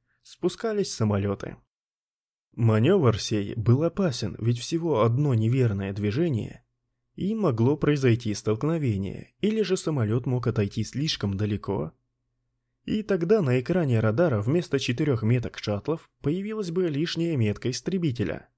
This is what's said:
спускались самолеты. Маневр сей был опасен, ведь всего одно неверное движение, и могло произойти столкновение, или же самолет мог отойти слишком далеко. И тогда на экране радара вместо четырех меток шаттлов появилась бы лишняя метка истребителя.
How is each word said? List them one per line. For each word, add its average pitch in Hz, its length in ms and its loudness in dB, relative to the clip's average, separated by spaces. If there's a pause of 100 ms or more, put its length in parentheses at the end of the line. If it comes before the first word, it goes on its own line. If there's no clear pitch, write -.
(220)
спускались 202 720 -4
самолеты. 101 640 -2 (920)
Маневр 117 680 4
сей 104 360 -4
был 117 260 2
опасен, 160 560 -2
ведь 117 220 -2
всего 160 420 0
одно 123 320 2
неверное 110 580 2
движение, 104 720 -2 (520)
и 185 180 -4
могло 147 440 2
произойти 135 580 2
столкновение, 113 1040 -2
или 214 220 2
же 185 120 0
самолет 127 520 0
мог 123 180 -2
отойти 107 380 0
слишком 120 520 -2
далеко. 104 580 -2 (920)
И 214 140 -2
тогда 196 400 2
на 127 180 2
экране 139 400 2
радара 110 440 2
вместо 147 340 0
четырех 135 460 0
меток 117 340 0
шаттлов 107 500 -4 (140)
появилась 196 480 -4
бы 175 180 0
лишняя 165 480 -2
метка 110 360 0
истребителя. 139 760 -2 (100)